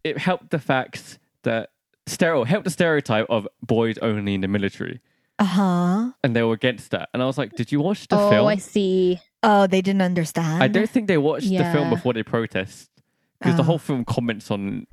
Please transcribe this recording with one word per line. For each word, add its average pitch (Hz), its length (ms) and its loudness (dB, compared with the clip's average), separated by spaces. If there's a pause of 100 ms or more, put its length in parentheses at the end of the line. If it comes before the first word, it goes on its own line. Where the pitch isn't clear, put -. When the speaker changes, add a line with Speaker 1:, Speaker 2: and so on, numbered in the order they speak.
Speaker 1:
it 156 140 -4
helped 180 320 -2
the 156 100 -2
facts - 600 -4 (240)
that 113 260 -2 (380)
stereo-, 165 380 2
helped 175 200 0
the 185 60 -4
stereotype 147 580 0
of 104 180 -2 (140)
boys 113 380 0
only 104 360 -2
in 95 60 -2
the 95 60 -2
military. 98 540 -4 (380)
Speaker 2:
Uh-huh. 190 720 0 (120)
Speaker 1:
And 117 120 2
they 117 80 2
were 113 100 2
against 117 380 -4
that. - 220 -6
And 123 80 -4
I 127 40 -2
was 135 140 -4
like, 117 160 -6
"Did 123 160 -6
you 147 100 0
watch 196 260 -4
the 208 120 2
Speaker 3:
Oh, 202 100 4
Speaker 1:
film?" 208 180 4
Speaker 3:
I 208 100 2
see. 185 600 0 (220)
Speaker 2:
Oh, 202 260 6
they 190 140 2
didn't 196 220 0
understand? 165 600 0
Speaker 1:
I 131 40 4
don't 214 220 2
think 220 180 0
they 185 100 4
watched 151 320 0
the 185 80 2
film 160 280 2
Speaker 3:
Yeah. - 40 0
Speaker 1:
before 123 240 0
they 110 100 -4
protest. - 680 -4 (520)
'Cause 175 160 2
the 165 40 4
Speaker 2:
Oh. 165 40 2
Speaker 1:
whole 165 140 2
film 127 260 -4
comments 117 460 -4
on 98 420 -6